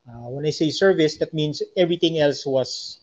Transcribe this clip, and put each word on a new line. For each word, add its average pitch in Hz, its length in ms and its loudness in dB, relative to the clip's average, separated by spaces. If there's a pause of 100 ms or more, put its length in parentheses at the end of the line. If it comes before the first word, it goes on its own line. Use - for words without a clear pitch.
Uh, 120 240 -14
when 147 120 -6
I 151 80 0
say 160 200 0
service, 165 480 4
that 151 120 -4
means 151 280 -2 (160)
everything 170 400 2
else 143 280 2
was - 580 -4